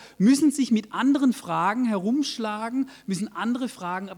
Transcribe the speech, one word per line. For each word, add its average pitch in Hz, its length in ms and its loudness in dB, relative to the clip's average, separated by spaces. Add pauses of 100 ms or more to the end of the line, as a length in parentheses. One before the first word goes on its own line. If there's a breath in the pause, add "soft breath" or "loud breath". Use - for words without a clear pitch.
(180 loud breath)
müssen 269 320 6
sich 254 220 0
mit 214 200 0
anderen 262 420 2
Fragen 185 520 0
herumschlagen, 226 1040 -2 (160 loud breath)
müssen 190 220 -4
andere 240 420 -4
Fragen 185 480 -8